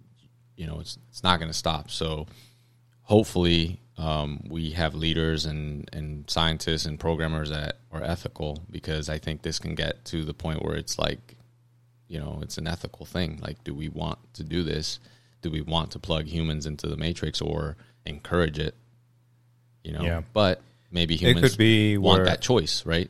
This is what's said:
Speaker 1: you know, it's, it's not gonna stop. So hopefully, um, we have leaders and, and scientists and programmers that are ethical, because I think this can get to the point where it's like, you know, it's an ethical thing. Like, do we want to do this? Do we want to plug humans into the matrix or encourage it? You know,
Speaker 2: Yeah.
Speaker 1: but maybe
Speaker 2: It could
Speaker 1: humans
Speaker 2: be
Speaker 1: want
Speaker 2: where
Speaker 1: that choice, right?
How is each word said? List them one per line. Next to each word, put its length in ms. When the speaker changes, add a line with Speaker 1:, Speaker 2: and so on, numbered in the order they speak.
Speaker 1:
you 100
know, 120
it's, 180
it's 140
not 160
gonna 140
stop. 360
So 380
hopefully, 760
um, 500
we 240
have 220
leaders 520
and, 480
and 360
scientists 560
and 140
programmers 500
that 280
are 120
ethical, 680
because 400
I 80
think 240
this 180
can 160
get 300
to 180
the 100
point 300
where 120
it's 240
like, 360
you 120
know, 220
it's 160
an 100
ethical 380
thing. 360
Like, 220
do 100
we 160
want 300
to 80
do 200
this? 360
Do 80
we 120
want 300
to 80
plug 280
humans 380
into 220
the 100
matrix 440
or 340
encourage 540
it? 160
You 100
know, 100
Speaker 2:
Yeah. 180
Speaker 1:
but 280
maybe 240
Speaker 2:
It 40
could 180
Speaker 1:
humans 200
Speaker 2:
be 400
Speaker 1:
want 220
Speaker 2:
where 80
Speaker 1:
that 140
choice, 440
right? 240